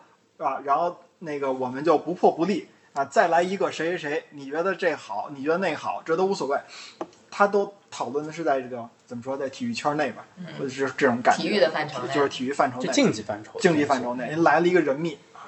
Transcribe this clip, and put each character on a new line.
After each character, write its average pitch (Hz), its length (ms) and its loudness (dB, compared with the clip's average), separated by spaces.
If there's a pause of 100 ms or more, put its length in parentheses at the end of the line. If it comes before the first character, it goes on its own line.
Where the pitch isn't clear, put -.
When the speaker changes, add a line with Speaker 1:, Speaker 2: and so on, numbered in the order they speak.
(380)
Speaker 1:
是 180 60 -8
吧？ 135 200 -2
然 143 160 2
后 175 180 -2 (220)
那 147 200 -8
个 135 140 0
我 127 140 -2
们 131 160 -6
就 160 120 6
不 156 200 -2
破 185 160 6
不 165 140 0
立 185 240 -2 (240)
啊， 139 120 0
再 202 220 4
来 165 160 4
一 185 120 -2
个 175 160 0
谁 160 200 -2
谁 180 80 -2
谁， 151 320 -4
你 139 180 -14
觉 156 140 -2
得 190 100 0
这 151 220 0
好， - 360 -8
你 139 120 -10
觉 147 60 0
得 170 100 2
那 175 160 0
好， 98 280 -6
这 160 140 0
都 185 80 4
无 196 80 2
所 151 140 -4
谓。 135 100 0 (720)
他 - 160 4
都 196 260 0 (200)
讨 131 160 -6
论 143 180 -4
的 156 80 -8
是 165 100 -8
在 139 160 2
这 127 80 -6
个， 120 220 -10 (160)
怎 123 100 -14
么 120 60 -10
说， 131 160 -6
在 139 100 -4
体 131 160 -12
育 120 80 -2
圈 147 240 -2
内 147 160 0
吧， 98 140 -14 (120)
Speaker 2:
嗯。 175 100 -14 (100)
Speaker 1:
或 147 60 -6
者 135 60 -4
是 131 280 -2
这 147 80 4
种 123 160 4
感 - 160 4
觉。 - 60 -2
Speaker 2:
体 - 60 0
育 208 100 2
的 165 100 6
范 151 180 -4
畴 131 140 -8
内。 120 100 -4
Speaker 1:
就 143 120 2
是 139 40 4
体 - 160 -6
育 127 80 -2
范 139 200 2
畴 120 100 -8
内。 131 60 -2
Speaker 3:
就 - 40 -2
竞 240 220 4
技 107 80 -8
范 107 220 -8
畴。 - 160 -12
Speaker 1:
竞 170 160 4
技 147 100 4
范 135 160 2
畴 123 140 -4
内， 127 120 -4
人 156 140 -2
来 156 180 6
了 175 80 4
一 180 40 2
个 180 100 6
人 139 140 2
密， 160 240 -4 (280)